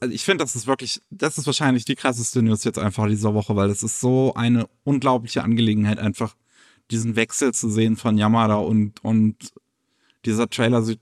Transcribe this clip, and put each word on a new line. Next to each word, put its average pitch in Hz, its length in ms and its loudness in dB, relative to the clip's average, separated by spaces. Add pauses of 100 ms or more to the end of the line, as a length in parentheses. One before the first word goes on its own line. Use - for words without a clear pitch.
also 127 120 -4
ich - 120 -8
find, 190 160 0
das 131 140 -4
ist 113 120 -8
wirklich, 131 320 -4 (100)
das 151 280 -4
ist 143 80 -8
wahrscheinlich 131 400 0
die 135 100 -2
krasseste 123 460 -2
News 110 240 2
jetzt 113 140 -2
einfach 104 280 -2
dieser 107 260 0
Woche, 107 220 0
weil 101 140 2
das 101 140 -2
ist - 180 -6
so 131 340 2
eine 117 320 0 (160)
unglaubliche 127 600 0
Angelegenheit, 107 560 2
einfach 107 360 -4 (560)
diesen 113 240 -2
Wechsel 113 380 0
zu - 160 -4
sehen 110 260 2
von 107 220 0
Yamada 107 380 4
und, 104 500 0
und 110 480 0 (720)
dieser 113 240 0
Trailer 120 340 2
sieht 110 180 -4